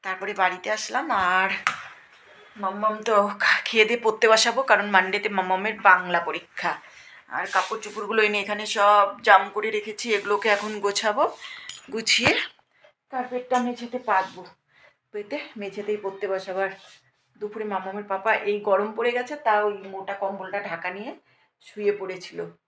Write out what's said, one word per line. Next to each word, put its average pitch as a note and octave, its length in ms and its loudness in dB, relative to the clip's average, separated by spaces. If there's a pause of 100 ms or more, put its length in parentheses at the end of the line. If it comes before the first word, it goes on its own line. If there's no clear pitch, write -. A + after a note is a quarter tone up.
তারপরে F#3+ 320 -6
বাড়িতে F#3 420 0
আসলাম। B3 300 -4 (240)
আর F#3 200 4 (1040)
মাম্মাম G#3 380 -2 (140)
তো A3 60 4 (280)
খা-, - 220 4
খেয়ে A3 240 4
দিয়ে A#3 160 0
পড়তে A3 240 2
বসাবো, A3 320 4 (100)
কারণ G3+ 160 6 (100)
মানডেতে F#3+ 320 2
মাম্মামের F#3+ 480 -2 (120)
বাংলা F3+ 400 4
পরীক্ষা। E3 440 -6 (640)
আর F3 80 -2 (100)
কাপড় G3 300 0
চোপড়গুলো G#3 380 -4
এনে G#3 220 2
এখানে G#3 200 -6 (120)
সব G#3 300 6 (200)
জাম G3 160 10 (120)
করে G#3+ 160 -2
রেখেছি, G#3+ 440 -6
এগুলোকে G3+ 420 0
এখন G#3 160 -4 (120)
গোছাবো, G#3 400 0 (640)
গুছিয়ে A3+ 420 2 (800)
কার্পেটটা B3 440 -4 (100)
মেঝেতে A#3+ 320 -8 (100)
পাতবো, F#3 340 -2 (680)
পেতে G#3 260 -8 (200)
মেঝেতেই G#3 480 -6
পড়তে G3 280 -6
বসাবো। F#3 340 -4
আর F#3 60 -6 (680)
দুপুরে G#3+ 320 -8
মাম্মামের G3 400 -6
পাপা, F#3+ 180 0 (200)
এই G#3 60 0 (120)
গরম G3+ 280 4
পড়ে A#3 200 0
গেছে, B3 200 -4
তাও G#3+ 300 2
ওই G3+ 100 0 (160)
মোটা F#3+ 220 -8
কম্বলটা F#3+ 440 -6 (120)
ঢাকা E3+ 200 -8
নিয়ে G#3 200 -10 (560)
শুয়ে G#3 340 -2
পড়েছিল F3+ 380 -10 (300)